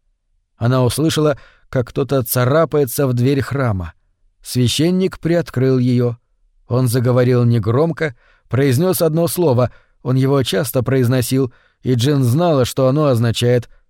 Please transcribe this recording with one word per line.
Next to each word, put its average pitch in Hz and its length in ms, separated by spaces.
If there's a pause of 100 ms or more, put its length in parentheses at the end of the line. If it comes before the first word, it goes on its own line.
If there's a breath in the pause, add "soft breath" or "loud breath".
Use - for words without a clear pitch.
(580)
Она 127 260
услышала, 151 560 (300 loud breath)
как 123 200
кто-то 135 340
царапается 139 840
в 123 60
дверь 131 280
храма. 110 520 (500)
Священник 165 760
приоткрыл 143 580
её. 123 400 (500)
Он 127 200
заговорил 123 580
негромко, 120 680 (340 soft breath)
произнёс 143 520
одно 165 260
слово. 123 440 (320 soft breath)
Он 127 120
его 135 280
часто 135 400
произносил, 131 680 (280 soft breath)
и 123 120
Джин 135 300
знала, 139 420
что 131 220
оно 147 200
означает 120 600 (200)